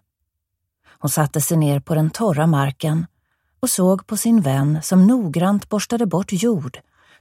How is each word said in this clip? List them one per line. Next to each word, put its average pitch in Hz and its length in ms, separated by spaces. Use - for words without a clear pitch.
Hon 147 100
satte 151 320
sig 170 160
ner 143 220
på 156 160
den 156 140
torra 165 380
marken 156 600
och 254 100
såg 185 380
på 214 100
sin 226 240
vän 143 420
som 185 240
noggrant 196 600
borstade 226 360
bort 185 260
jord 180 480